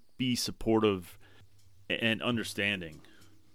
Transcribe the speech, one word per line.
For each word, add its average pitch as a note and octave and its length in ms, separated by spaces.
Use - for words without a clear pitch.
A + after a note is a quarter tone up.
be B2+ 180
supportive G#2+ 840
and A2+ 320
understanding G2+ 840